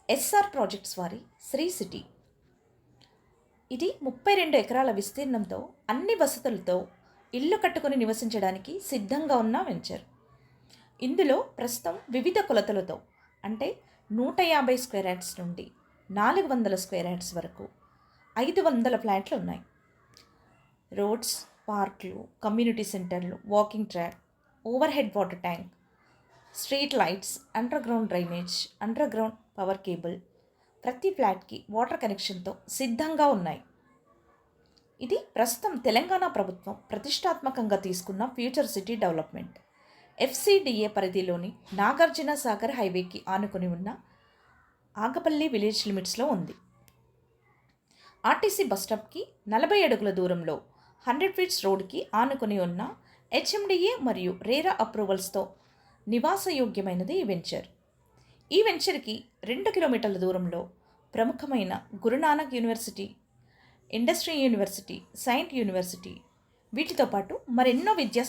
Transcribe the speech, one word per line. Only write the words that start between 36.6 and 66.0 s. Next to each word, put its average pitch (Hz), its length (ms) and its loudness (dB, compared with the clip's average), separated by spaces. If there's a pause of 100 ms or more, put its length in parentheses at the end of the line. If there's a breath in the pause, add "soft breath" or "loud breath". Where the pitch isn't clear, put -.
ప్రతిష్టాత్మకంగా 262 960 0
తీసుకున్న 190 380 -4
ఫ్యూచర్ 254 500 -2
సిటీ 214 200 -4
డెవలప్‌మెంట్. 170 640 -4 (600 soft breath)
ఎఫ్సిడిఏ 262 720 2
పరిధిలోని 185 640 -2 (220)
నాగార్జున 294 600 4
సాగర్ 233 440 -2
హైవేకి 180 480 -2
ఆనుకుని 190 400 -2
ఉన్న 175 220 -4 (1040 soft breath)
ఆగపల్లి 262 600 0
విలేజ్ 208 320 2
లిమిట్స్‌లో 196 400 -2
ఉంది. 196 300 -2 (1700 soft breath)
ఆర్టీసీ 381 400 2
బస్ 196 240 -2
స్టాప్‌కి 220 360 -6 (240)
నలభై 320 360 4
అడుగుల 214 280 4
దూరంలో 175 460 0 (480 soft breath)
హండ్రెడ్ 294 300 0
ఫీట్స్ 359 300 0
రోడ్‌కి 190 340 0 (160)
ఆనుకుని 233 440 2
ఉన్న 175 220 -2 (500 soft breath)
హెచ్ఎండిఏ 381 600 2 (100)
మరియు 185 300 0 (100)
రేరా 294 380 2
అప్రూవల్స్‌తో 196 600 -2 (680 soft breath)
నివాసయోగ్యమైనది 233 1120 0
ఈ 330 100 0
వెంచర్. 170 380 -4 (840 soft breath)
ఈ 330 100 8
వెంచర్‌కి 349 540 0 (280)
రెండు 269 280 -2
కిలోమీటర్ల 233 460 2
దూరంలో 180 440 0 (520 soft breath)
ప్రముఖమైన 226 600 0 (220)
గురునానక్ 277 600 2
యూనివర్సిటీ, 226 500 -2 (840 soft breath)
ఇండస్ట్రీ 277 440 0
యూనివర్సిటీ, 226 640 2 (180)
సైంట్ 294 380 -2
యూనివర్సిటీ, 185 600 -2 (600)